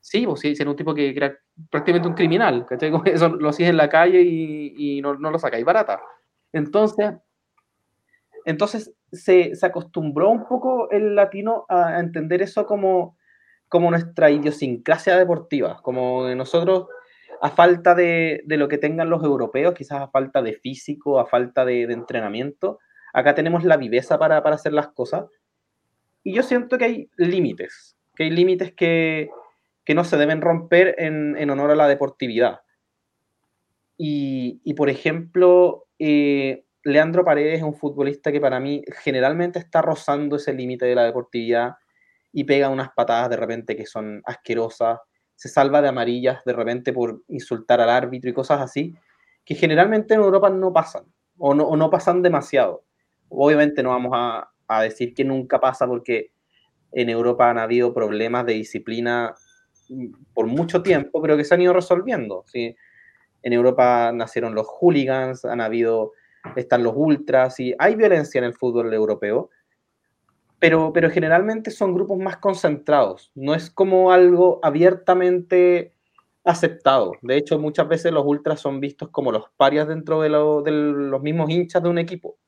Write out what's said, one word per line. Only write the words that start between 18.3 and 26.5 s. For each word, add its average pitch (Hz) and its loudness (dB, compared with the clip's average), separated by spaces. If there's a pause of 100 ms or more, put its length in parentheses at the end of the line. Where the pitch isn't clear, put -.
de 151 -2
lo 143 2
que 147 -2
tengan 160 -2
los 160 0
europeos, 139 0
quizás 143 -10
a 135 -10
falta 135 -2
de 110 -6
físico, - -4
a 120 0
falta 123 -2
de, 120 -2
de 120 -6
entrenamiento, 117 -8 (320)
acá 143 2
tenemos 165 0
la 165 4
viveza 127 0
para, 156 2
para 151 0
hacer 151 -6
las 147 -2
cosas. 160 -8 (1000)
Y 190 -8
yo 240 2
siento 247 -2